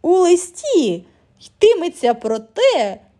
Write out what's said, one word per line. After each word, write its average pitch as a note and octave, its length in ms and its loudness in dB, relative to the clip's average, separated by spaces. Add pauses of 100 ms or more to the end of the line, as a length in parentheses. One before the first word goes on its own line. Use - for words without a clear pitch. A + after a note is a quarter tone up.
У F4 160 0
листі F4 880 0 (340)
йтиметься F4 720 0
про A3 260 -6
те D#4+ 600 -2 (200)